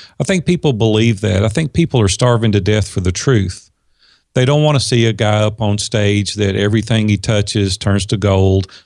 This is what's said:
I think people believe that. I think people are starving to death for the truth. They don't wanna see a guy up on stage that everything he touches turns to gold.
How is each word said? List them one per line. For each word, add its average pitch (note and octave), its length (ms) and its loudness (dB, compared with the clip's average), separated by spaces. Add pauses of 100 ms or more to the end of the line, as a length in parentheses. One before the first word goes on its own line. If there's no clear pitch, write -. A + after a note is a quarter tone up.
(180)
I D3 60 -2
think F#3 220 -2
people E3 260 0
believe A2 480 2
that. G2 240 0
I A2 40 2
think D#3+ 240 -4
people D#3 280 0
are G2+ 80 2
starving A#2 420 0
to G#2 100 2
death G#2 280 0
for - 100 -8
the F2+ 140 -2
truth. G2 580 -2 (640)
They B2+ 100 0
don't D3 200 2
wanna D3 160 2
see A#2 260 0
a A2+ 60 0
guy G#2+ 320 0
up G#2+ 160 -4
on G#2 180 -2
stage G#2 560 -2
that G2 220 -2
everything G#2+ 520 0
he G#2 100 2
touches G#2 600 -2
turns G2+ 280 -2
to A2+ 100 -4
gold. F#2+ 500 2 (200)